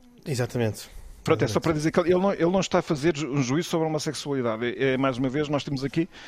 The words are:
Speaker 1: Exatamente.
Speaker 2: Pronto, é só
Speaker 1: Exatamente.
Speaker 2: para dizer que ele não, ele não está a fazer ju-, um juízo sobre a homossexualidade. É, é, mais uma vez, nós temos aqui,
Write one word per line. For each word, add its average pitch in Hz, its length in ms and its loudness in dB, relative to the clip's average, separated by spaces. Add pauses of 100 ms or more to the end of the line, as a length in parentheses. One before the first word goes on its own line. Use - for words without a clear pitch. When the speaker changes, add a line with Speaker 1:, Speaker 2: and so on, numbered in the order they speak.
(240)
Speaker 1:
Exatamente. 117 640 -2 (340)
Speaker 2:
Pronto, 147 200 2
é 131 40 2
só 107 120 0
Speaker 1:
Exatamente. - 40 -4
Speaker 2:
para 165 100 2
dizer 151 180 0
que - 80 4
ele 180 220 4
não, 196 120 2
ele 165 160 2
não 190 100 2
está 180 200 2
a - 20 2
fazer 156 340 0
ju-, 143 140 -4
um 139 140 0
juízo 143 260 0
sobre 160 160 0
a 160 40 0
homossexualidade. 135 760 -2
É, 120 280 2
é, 127 40 0
mais 131 200 0
uma 131 120 0
vez, 147 200 0
nós 147 140 0
temos 139 200 -4
aqui, 160 260 0 (180)